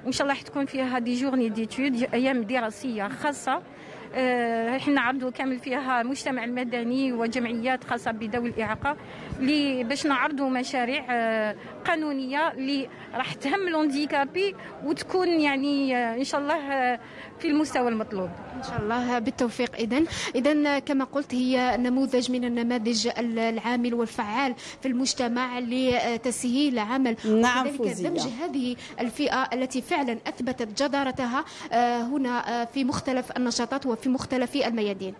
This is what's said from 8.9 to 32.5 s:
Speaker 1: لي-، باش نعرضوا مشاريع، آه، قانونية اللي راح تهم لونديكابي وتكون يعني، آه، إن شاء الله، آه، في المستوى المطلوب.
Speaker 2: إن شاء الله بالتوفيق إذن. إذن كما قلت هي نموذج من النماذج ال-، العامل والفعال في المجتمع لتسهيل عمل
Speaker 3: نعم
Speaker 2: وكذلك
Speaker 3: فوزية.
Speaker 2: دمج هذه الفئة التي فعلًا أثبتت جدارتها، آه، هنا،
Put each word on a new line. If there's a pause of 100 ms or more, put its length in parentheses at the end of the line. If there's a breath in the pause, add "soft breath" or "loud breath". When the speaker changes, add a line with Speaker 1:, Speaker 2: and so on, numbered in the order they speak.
Speaker 1:
لي-،
باش
نعرضوا
مشاريع،
آه، (280 loud breath)
قانونية
اللي (260 loud breath)
راح
تهم
لونديكابي (300 loud breath)
وتكون
يعني،
آه،
إن
شاء
الله،
آه، (380 loud breath)
في
المستوى
المطلوب. (260)
Speaker 2:
إن
شاء
الله
بالتوفيق
إذن. (280 loud breath)
إذن
كما
قلت
هي
نموذج
من
النماذج (120)
ال-،
العامل
والفعال (260 loud breath)
في
المجتمع
لتسهيل
عمل
Speaker 3:
نعم
Speaker 2:
وكذلك
Speaker 3:
فوزية.
Speaker 2:
دمج
هذه (240 loud breath)
الفئة (100)
التي
فعلًا
أثبتت
جدارتها، (280 loud breath)
آه،
هنا،